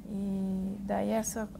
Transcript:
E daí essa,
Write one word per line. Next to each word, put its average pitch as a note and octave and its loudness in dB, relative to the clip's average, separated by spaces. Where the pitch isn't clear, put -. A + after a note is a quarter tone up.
E G3 0
daí G3+ 2
essa, A3 0